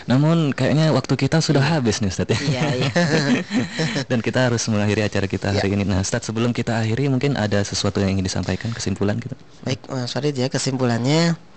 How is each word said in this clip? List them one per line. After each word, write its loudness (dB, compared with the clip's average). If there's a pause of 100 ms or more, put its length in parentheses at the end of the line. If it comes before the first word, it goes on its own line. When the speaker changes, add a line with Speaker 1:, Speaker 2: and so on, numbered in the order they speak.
Speaker 1:
Namun 2
kayaknya 2
waktu 0
kita 2
sudah 2
Speaker 2:
Iya. 2
Speaker 1:
habis 0
nih, 0
Ustadz, -2
ya. 2
Speaker 2:
Iya, 0 (140)
iya. 0 (580)
Speaker 1:
<laughs> -4
Dan 2
kita 2
harus 0
mengakhiri 2
acara 0
kita -2
Speaker 2:
Iya. 2
Speaker 1:
hari 0
ini. 0
Nah, 2
Ustadz, -2
sebelum 0
kita -2
akhiri, 0
mungkin 0
ada 2
sesuatu -2
yang 2
ingin 0
disampaikan, -2
kesimpulan -2
gitu. -8 (240)
Speaker 2:
Baik, -6
Mas -6
Farid, -2
ya, 0
kesimpulannya, 2 (200)